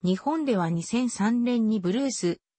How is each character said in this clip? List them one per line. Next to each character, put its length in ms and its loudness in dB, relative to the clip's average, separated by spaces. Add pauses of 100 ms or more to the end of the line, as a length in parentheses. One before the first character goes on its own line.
日 160 2
本 260 -2
で 140 2
は 100 0
二 140 -2
千 260 0
三 360 0
年 240 2
に 120 0
ブ 120 0
ル 80 0
ー 100 0
ス・ 300 -2 (180)